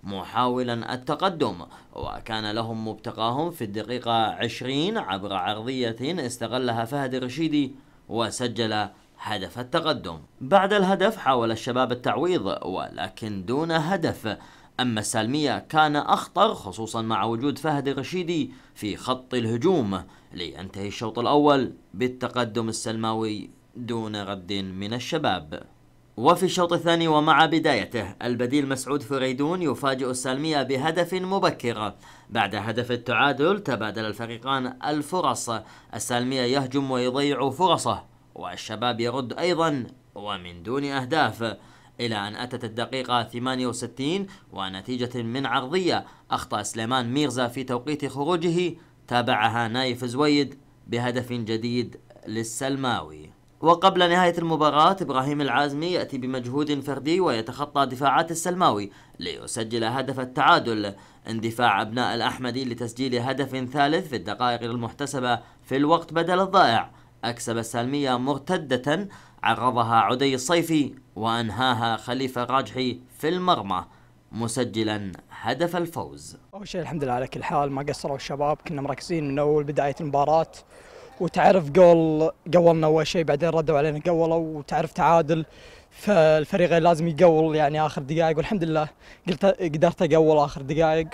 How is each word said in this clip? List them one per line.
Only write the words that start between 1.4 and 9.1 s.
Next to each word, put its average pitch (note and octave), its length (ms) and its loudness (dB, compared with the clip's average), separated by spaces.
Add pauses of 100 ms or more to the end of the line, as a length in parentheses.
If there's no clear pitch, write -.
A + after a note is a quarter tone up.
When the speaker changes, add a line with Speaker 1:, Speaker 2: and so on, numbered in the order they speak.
Speaker 1:
وكان G#2+ 560 -8
لهم A2+ 380 -4
مبتغاهم A#2 640 -4
في E3 140 -8
الدقيقة A2+ 480 -4
عشرين A#2+ 880 -2
عبر G2 340 -4
عرضية A2+ 680 -4
استغلها B2 840 -2
فهد C3+ 300 -4
الرشيدي C#3 600 -2 (340)
وسجل A2 800 -2 (320)